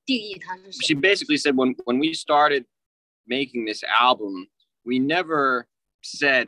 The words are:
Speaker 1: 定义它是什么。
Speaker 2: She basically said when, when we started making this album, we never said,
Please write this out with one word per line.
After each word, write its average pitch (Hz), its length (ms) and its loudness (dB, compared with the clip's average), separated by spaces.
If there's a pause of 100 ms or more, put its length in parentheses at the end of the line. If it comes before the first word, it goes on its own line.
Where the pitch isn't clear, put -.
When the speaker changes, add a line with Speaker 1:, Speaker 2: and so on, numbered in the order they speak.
Speaker 1:
定 269 120 0
义 208 220 -10
它 185 180 -12
是 190 140 -20
什 - 60 -18
么。 - 40 -8
Speaker 2:
She - 140 0
basically 190 420 2
said 143 200 0
when, 131 180 2 (100)
when 123 140 0
we 160 140 0
started 143 520 2 (600)
making 123 400 -4
this 107 180 -6
album, 107 640 2 (380)
we 123 120 0
never 143 680 0 (340)
said, 131 460 0